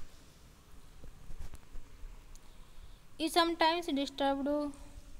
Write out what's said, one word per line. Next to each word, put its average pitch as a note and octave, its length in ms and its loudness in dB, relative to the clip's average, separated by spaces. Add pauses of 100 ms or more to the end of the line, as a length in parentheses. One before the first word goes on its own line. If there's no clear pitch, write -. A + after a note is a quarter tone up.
(3250)
is D#4 140 2
sometimes E4+ 540 6
disturbed। C#4 600 4 (720)